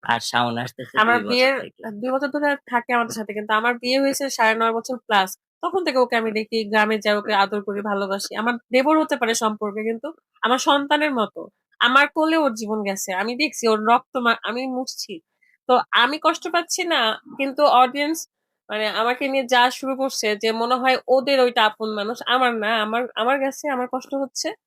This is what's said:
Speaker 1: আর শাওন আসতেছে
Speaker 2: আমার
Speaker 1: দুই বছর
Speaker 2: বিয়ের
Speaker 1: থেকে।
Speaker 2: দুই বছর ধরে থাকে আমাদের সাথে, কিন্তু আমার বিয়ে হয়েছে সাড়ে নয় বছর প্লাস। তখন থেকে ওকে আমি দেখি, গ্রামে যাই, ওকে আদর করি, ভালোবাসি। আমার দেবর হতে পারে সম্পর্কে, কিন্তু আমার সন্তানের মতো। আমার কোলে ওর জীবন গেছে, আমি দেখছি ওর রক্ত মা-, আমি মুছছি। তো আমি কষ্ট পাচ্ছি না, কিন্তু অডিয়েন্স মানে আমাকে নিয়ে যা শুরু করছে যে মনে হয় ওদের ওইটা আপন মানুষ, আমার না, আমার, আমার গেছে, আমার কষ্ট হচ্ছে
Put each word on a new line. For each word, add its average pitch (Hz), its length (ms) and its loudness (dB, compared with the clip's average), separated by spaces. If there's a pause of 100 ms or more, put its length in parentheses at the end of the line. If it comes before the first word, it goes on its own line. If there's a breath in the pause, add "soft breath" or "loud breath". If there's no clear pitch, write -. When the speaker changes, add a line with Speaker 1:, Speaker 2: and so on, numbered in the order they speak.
Speaker 1:
আর 117 180 0
শাওন 120 380 -2
আসতেছে 123 400 -10
Speaker 2:
আমার 233 180 4
Speaker 1:
দুই 208 80 -2
বছর 208 60 -6
Speaker 2:
বিয়ের 254 260 2
Speaker 1:
থেকে। - 260 -12 (100)
Speaker 2:
দুই 214 180 -6
বছর 269 200 -2
ধরে 294 260 0 (120)
থাকে 240 240 -2
আমাদের 233 220 0
সাথে, 220 200 -8
কিন্তু 214 180 -4
আমার 226 260 2
বিয়ে 247 220 0
হয়েছে 277 300 0
সাড়ে 220 260 2
নয় 226 180 0
বছর 233 260 -6
প্লাস। 196 280 2 (320)
তখন 381 220 -2
থেকে 285 160 0
ওকে 247 180 2
আমি 226 160 0
দেখি, 220 320 -4
গ্রামে 214 340 2
যাই, 208 180 2
ওকে 208 180 -4
আদর 196 280 2
করি, 202 200 -6
ভালোবাসি। 202 540 -4
আমার 226 180 -2 (160)
দেবর 269 280 4
হতে 302 180 0
পারে 233 180 0
সম্পর্কে, 214 500 -4
কিন্তু 226 240 -6 (340)
আমার 240 160 2
সন্তানের 294 560 2
মতো। 214 260 -2 (400)
আমার 262 320 6
কোলে 320 240 2
ওর 285 180 2
জীবন 214 280 -6
গেছে, 196 300 -4
আমি 208 240 -2
দেখছি 254 320 -4
ওর 214 160 4
রক্ত 240 320 2
মা-, 240 260 0
আমি 233 260 -6
মুছছি। 254 460 -8 (540)
তো 247 40 4 (200)
আমি 247 300 2
কষ্ট 311 260 0
পাচ্ছি 339 360 -2
না, 320 160 0 (340)
কিন্তু 277 280 -2 (120)
অডিয়েন্স 277 440 4 (520)
মানে 214 220 -2
আমাকে 240 360 0
নিয়ে 269 160 0
যা 247 260 4
শুরু 269 260 -6
করছে 262 400 -2
যে 220 160 -2
মনে 233 240 0
হয় 254 200 2 (120)
ওদের 262 320 4
ওইটা 247 240 4
আপন 220 300 0
মানুষ, 214 320 -4
আমার 247 280 2
না, 214 160 -2 (120)
আমার, 220 200 -2 (140)
আমার 247 240 0
গেছে, 269 280 -4
আমার 247 220 -4
কষ্ট 262 240 -8
হচ্ছে 277 340 -6 (180)